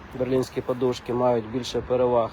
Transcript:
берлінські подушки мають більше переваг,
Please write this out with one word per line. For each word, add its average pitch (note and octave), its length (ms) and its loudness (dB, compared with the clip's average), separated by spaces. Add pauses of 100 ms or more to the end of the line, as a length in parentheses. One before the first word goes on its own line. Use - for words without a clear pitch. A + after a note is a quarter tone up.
(200)
берлінські B2+ 420 0
подушки B2 520 -2
мають A#2+ 380 2
більше B2 300 -4
переваг, B2 520 2